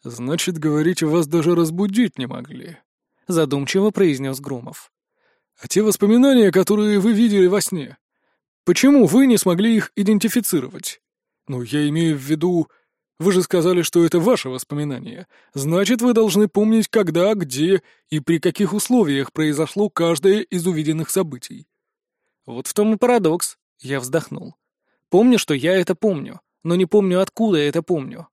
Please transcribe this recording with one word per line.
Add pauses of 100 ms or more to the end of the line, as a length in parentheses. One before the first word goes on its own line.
«Значит,
говорить,
вас
даже
разбудить
не
могли», (500)
задумчиво
произнёс
Громов. (720)
«А
те
воспоминания,
которые
вы
видели
во
сне, (680)
почему
вы
не
смогли
их
идентифицировать? (480)
Ну,
я
имею
в
виду, (500)
вы
же
сказали,
что
это
ваши
воспоминания. (260)
Значит,
вы
должны
помнить,
когда,
где (280)
и
при
каких
условиях
произошло
каждое
из
увиденных
событий». (800)
«Вот
в
том
и
парадокс», (220)
я
вздохнул. (540)
«Помню,
что
я
это
помню, (220)
но
не
помню,
откуда
это
помню.